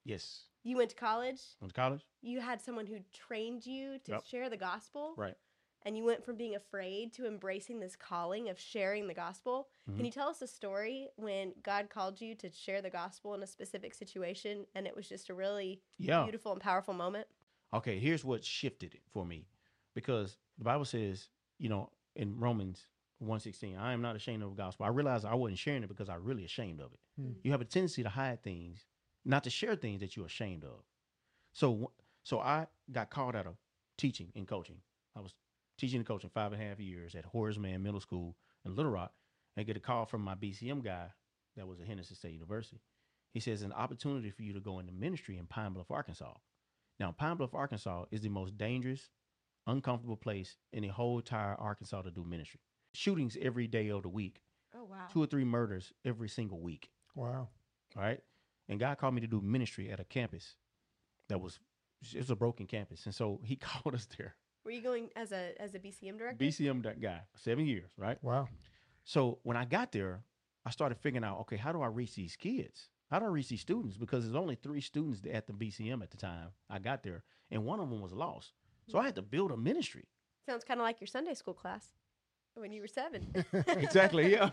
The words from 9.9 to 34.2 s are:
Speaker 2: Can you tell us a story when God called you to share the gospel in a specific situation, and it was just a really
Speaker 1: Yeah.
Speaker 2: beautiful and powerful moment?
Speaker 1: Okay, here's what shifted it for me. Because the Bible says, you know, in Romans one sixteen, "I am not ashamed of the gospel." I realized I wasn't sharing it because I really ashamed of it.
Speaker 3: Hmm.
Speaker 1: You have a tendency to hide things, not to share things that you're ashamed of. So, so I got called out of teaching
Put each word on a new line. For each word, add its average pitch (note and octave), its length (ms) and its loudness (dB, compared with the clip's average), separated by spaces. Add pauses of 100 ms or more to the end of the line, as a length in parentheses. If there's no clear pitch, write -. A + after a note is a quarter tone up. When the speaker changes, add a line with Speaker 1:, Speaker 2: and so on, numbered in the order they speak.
Speaker 2:
Can A#3+ 80 2
you A#3+ 60 0
tell C#4 180 0
us D#4+ 120 -4
a B3+ 60 -6
story A3 680 -4
when G3 460 -2
God G3+ 300 0
called G3 280 -2
you A3+ 160 -8
to G3+ 160 -10
share G3 300 -4
the F#3+ 80 -4
gospel F#3 460 -6
in G3 80 -4
a G3 40 -10
specific F#3+ 460 -10
situation, G3 800 -6
and G3 140 -4
it - 80 -8
was G3+ 120 -8
just - 220 -12
a F#3 60 -6
really F#3+ 460 -2 (180)
Speaker 1:
Yeah. D#3 240 6
Speaker 2:
beautiful G#3+ 300 -2
and F#3 80 -6
powerful F#3+ 340 2
moment? F#3 320 0 (440)
Speaker 1:
Okay, G#2+ 280 2
here's C#3 260 4
what B2 180 0
shifted - 520 -4
it - 160 -20
for G2 140 -2
me. E2 220 -8 (460)
Because A2+ 460 0 (180)
the A#2+ 60 -8
Bible C3+ 220 4
says, G#2 440 0 (300)
you B2+ 100 0
know, G2+ 220 0 (240)
in G#2 240 -2
Romans G#2+ 480 2 (320)
one A2 200 0
sixteen, G2 380 -8
"I A#2 160 0
am A#2+ 80 0
not A#2 140 0
ashamed A2 280 -4
of G2+ 60 -4
the G2 60 -8
gospel." G2 320 -2
I - 20 6
realized B2 340 4
I G#2+ 120 2
wasn't A2+ 240 2
sharing C#3 240 0
it G2+ 40 -6
because G2 220 -6
I F#2 60 -4
really G2+ 300 -2
ashamed E2 360 -6
of C2 120 -12
it. - 60 -20 (160)
Speaker 3:
Hmm. C3 180 -6 (100)
Speaker 1:
You C3+ 80 4
have C3+ 100 4
a A#2+ 40 -2
tendency F3+ 380 2
to A2 60 0
hide C3 340 0
things, F2 440 -8 (360)
not C3+ 220 6
to B2+ 60 -2
share G#3+ 240 2
things G#2 260 -2
that G2 160 -6
you're F#2+ 80 -4
ashamed F2 400 -4
of. - 180 -14 (680)
So, A#2+ 380 4 (320)
so A#2 160 2
I D3+ 280 2 (240)
got A#2+ 180 -2
called B2+ 260 -2
out F#2+ 120 -2
of F2+ 80 -10 (420)
teaching G#2 380 0